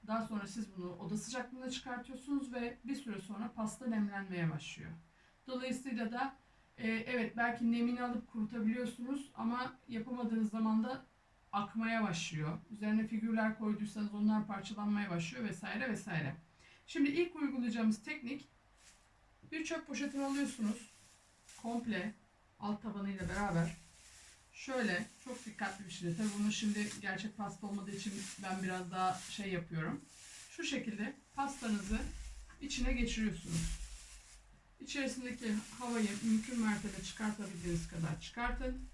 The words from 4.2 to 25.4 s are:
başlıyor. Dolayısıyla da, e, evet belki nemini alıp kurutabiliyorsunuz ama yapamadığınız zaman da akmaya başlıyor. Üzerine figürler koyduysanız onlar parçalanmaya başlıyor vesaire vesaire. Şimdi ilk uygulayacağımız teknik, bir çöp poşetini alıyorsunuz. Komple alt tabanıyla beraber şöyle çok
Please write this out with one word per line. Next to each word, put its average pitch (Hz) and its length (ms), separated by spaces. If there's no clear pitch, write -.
başlıyor. - 400
Dolayısıyla 247 640
da, 269 260
e, 220 120
evet 226 480
belki 233 340
nemini 240 320
alıp 233 240
kurutabiliyorsunuz 240 1080
ama 247 520
yapamadığınız 226 600
zaman 220 340
da 262 220
akmaya 220 500
başlıyor. 160 540
Üzerine 214 360
figürler 220 500
koyduysanız 208 560
onlar 214 340
parçalanmaya 208 640
başlıyor 175 340
vesaire 202 460
vesaire. 165 460
Şimdi 277 220
ilk 339 260
uygulayacağımız 233 680
teknik, 285 440
bir 320 140
çöp 320 220
poşetini 277 360
alıyorsunuz. 269 680
Komple 226 520
alt 208 220
tabanıyla 196 480
beraber 175 480
şöyle 220 540
çok 254 220